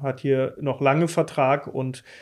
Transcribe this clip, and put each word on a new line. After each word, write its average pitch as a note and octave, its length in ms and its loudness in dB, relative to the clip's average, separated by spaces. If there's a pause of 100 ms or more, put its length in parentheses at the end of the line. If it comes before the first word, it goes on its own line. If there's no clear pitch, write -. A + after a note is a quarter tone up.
hat C3+ 200 -4
hier C3+ 380 0
noch C#3 220 -4
lange C#3+ 260 4
Vertrag D3 600 0
und C3 360 -6 (200)